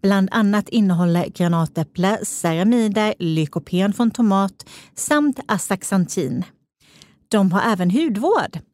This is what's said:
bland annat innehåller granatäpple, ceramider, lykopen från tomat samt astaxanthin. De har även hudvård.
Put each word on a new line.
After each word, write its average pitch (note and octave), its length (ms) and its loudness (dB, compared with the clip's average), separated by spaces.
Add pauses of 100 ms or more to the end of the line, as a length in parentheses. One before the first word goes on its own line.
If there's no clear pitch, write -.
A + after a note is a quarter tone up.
bland G3 300 2
annat G#3 360 0
innehåller F3 600 2
granatäpple, E3+ 960 -2
ceramider, G#3+ 920 0
lykopen F3 720 -2
från A#3 180 0
tomat G3 560 0 (280)
samt D4 540 0
astaxanthin. F#3 960 -2 (840)
De G3 240 2
har G3+ 200 0
även F3+ 180 0
hudvård. B3+ 680 0 (160)